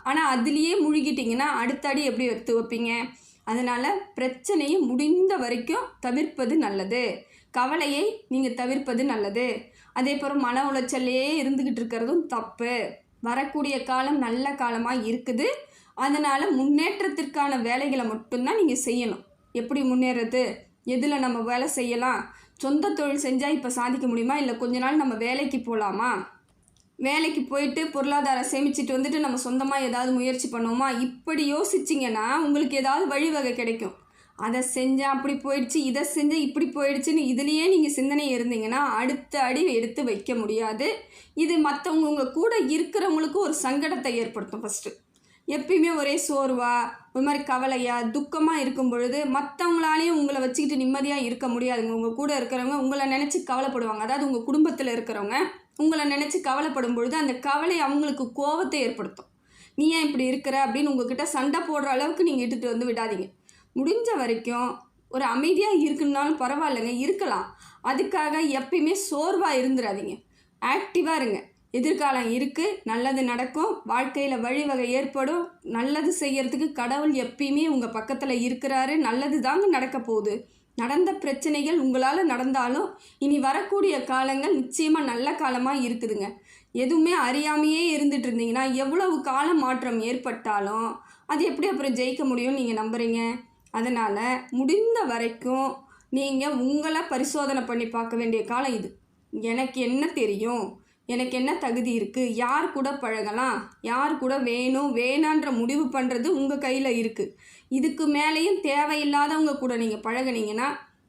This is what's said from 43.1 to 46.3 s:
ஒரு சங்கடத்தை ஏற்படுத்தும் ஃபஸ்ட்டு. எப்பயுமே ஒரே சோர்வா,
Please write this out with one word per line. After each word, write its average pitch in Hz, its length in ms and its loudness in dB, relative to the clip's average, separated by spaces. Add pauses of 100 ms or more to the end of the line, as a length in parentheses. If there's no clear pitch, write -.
ஒரு 359 280 0
சங்கடத்தை 269 520 -2
ஏற்படுத்தும் 226 500 -6
ஃபஸ்ட்டு. - 300 -8 (540)
எப்பயுமே 330 480 2
ஒரே 285 320 0
சோர்வா, 254 520 0 (340)